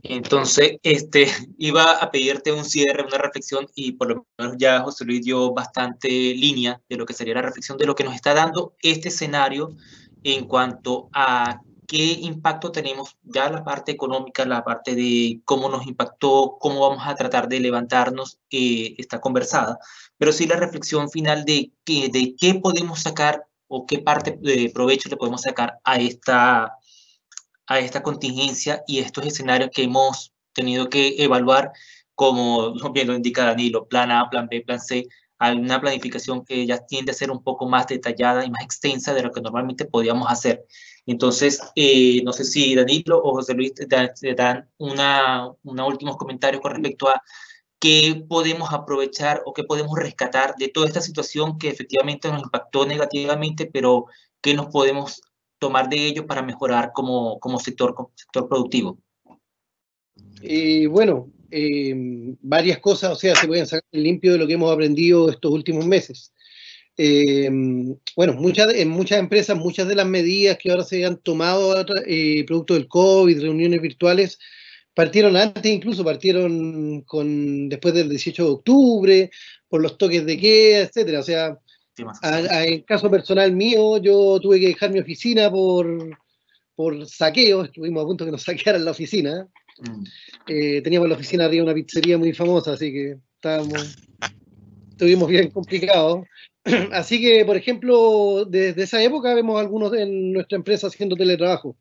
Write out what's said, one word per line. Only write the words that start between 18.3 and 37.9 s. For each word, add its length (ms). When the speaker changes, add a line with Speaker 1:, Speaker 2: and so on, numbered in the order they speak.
Speaker 1:
eh, 460
está 240
conversada, 580
pero 160
sí 140
la 100
reflexión 540
final 340
de 260
que, 240
de 320
qué 140
podemos 460
sacar 440
o 120
qué 140
parte 380
de 360
provecho 340
le 80
podemos 240
sacar 420
a 160
esta, 800
a 120
esta 240
contingencia 840
y 120
estos 260
escenarios 480
que 120
hemos 460
tenido 380
que 240
evaluar, 480
como 600
bien 160
lo 60
indica 320
Danilo, 420
plan 220
A, 180
plan 220
B, 100
plan 180
C, 300
a 140
una 280
planificación 640
que 220
ya 200
tiende 260
a 20
ser 160
un 120
poco 240
más 200
detallada 580